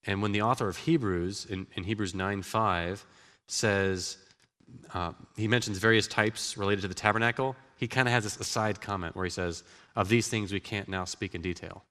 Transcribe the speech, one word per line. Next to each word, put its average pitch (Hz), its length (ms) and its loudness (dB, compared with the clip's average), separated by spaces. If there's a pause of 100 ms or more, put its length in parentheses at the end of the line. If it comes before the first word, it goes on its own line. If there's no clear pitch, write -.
And 98 160 0
when 104 100 2
the 104 100 2
author 117 260 2
of 87 100 -4
Hebrews, 101 680 0
in, 95 300 -6
in 92 80 -6
Hebrews 101 320 -2
nine 98 260 -2
five, 92 640 0 (420)
says, 98 720 0 (760)
uh, 87 180 -2 (240)
he 110 120 -2
mentions 113 300 2
various 110 300 4
types - 500 0
related 101 240 2
to 98 60 -4
the 90 60 -6
tabernacle, 117 640 2 (200)
he 123 120 -2
kinda 123 240 2
has 120 120 4
this 104 160 -4
aside 107 420 -2
comment 92 340 -6
where 92 100 -2
he 87 60 -2
says, 87 320 -4 (320)
"Of 98 140 2
these 113 180 6
things 104 240 -2
we 98 80 -2
can't - 280 -6
now 92 180 -2
speak - 300 -8
in 85 60 -6
detail." 90 500 -6